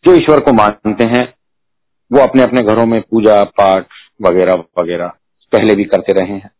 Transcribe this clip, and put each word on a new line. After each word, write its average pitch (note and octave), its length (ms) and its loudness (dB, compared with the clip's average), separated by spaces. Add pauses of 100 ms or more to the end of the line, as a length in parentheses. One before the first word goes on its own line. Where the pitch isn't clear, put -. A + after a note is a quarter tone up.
जो F3+ 80 6
ईश्वर D#3 260 2
को C#3 120 0
मानते G#2+ 640 -2
हैं B2 160 -6 (760)
वो C#3+ 140 4
अपने C3 160 2
अपने B2 200 0
घरों A2 240 0
में A2+ 140 -2
पूजा G#2+ 440 0
पाठ F#2+ 420 -2 (360)
वगैरह F2+ 420 0 (140)
वगैरह F2 300 -6 (440)
पहले G#2+ 220 0
भी G2 100 -2
करते G2 280 -4
रहे F#2+ 220 -2
हैं। G2 260 -16